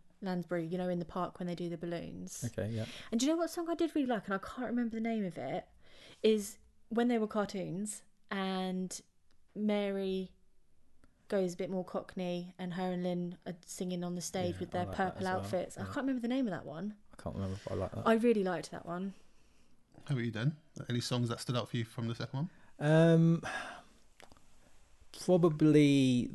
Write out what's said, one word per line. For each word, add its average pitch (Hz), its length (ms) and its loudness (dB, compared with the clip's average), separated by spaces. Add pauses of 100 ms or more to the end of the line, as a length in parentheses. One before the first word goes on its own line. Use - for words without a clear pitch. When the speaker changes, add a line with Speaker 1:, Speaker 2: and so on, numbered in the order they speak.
(220)
Speaker 1:
Lansbury, 180 440 -2
you 175 120 -4
know, 180 120 -2
in 175 100 0
the 170 60 -4
park - 340 -6
when 180 80 -4
they 175 80 -4
do 175 140 -4
the 170 80 -6
balloons. 170 720 -8
Speaker 2:
Okay, 101 240 -4
yeah. 113 140 -4 (260)
Speaker 1:
And 226 80 0
do 254 60 2
you 302 60 4
know 330 80 2
what 330 100 0
song 339 200 -6
I 339 60 -2
did 330 200 0
really 277 120 0
like, 226 180 -2
and 202 100 -2
I - 20 2
can't 247 320 -6
remember 233 260 -2
the 226 60 -4
name 226 240 0
of 165 120 -6
it, 135 280 -4 (560)
is 214 360 4 (320)
when 233 180 2
they 247 100 4
were 214 100 0
cartoons 202 760 -4 (280)
and 185 680 -2 (560)
Mary 196 760 0 (960)
goes 185 260 0
a 180 40 -12
bit 180 120 -4
more 185 140 -2
Cockney 180 760 -6
and 180 160 -6
her 185 160 -2
and 180 120 -2
Lynn 175 340 -2 (100)
are 180 60 -6 (120)
singing 180 380 -4
on 175 120 -4
the 175 60 -6
stage 180 340 -2
Speaker 2:
Yeah, - 40 -8
Speaker 1:
with 180 100 -6
Speaker 2:
I - 100 -20
Speaker 1:
their 180 80 0
Speaker 2:
like 190 100 -8
that 196 80 2
Speaker 1:
purple 185 140 -4
Speaker 2:
as 196 40 -4 (100)
well, 185 60 0
Speaker 1:
outfits. 196 380 -4
I - 40 -8
Speaker 2:
yeah. 190 60 -6
Speaker 1:
can't - 100 -6
remember 262 240 -2
the 240 60 -2
name 254 200 0
of 190 40 -2
that 156 140 -6
one. 185 280 -6 (240)
Speaker 2:
I - 40 -18
can't - 140 -6
remember, 95 280 -2
but 95 100 -6
I - 40 -2
like 92 140 -2
that. - 140 -6
Speaker 1:
I 226 100 6
really 220 280 4
liked 180 280 -4
that - 140 -12
one. 185 280 -6 (920)
Speaker 3:
How 143 100 -2
about 120 100 0
you, 113 60 -2
Dan? 120 240 0 (340)
Any 120 120 0
songs 123 280 0
that 117 120 -4
stood 123 160 -2
out 104 120 -2
for 120 80 -4
you 113 80 -2
from 113 220 -6
the 117 80 -4
second 117 240 -6
one? 170 100 -4 (300)
Speaker 2:
Um, 165 640 6 (1800)
probably 151 1080 6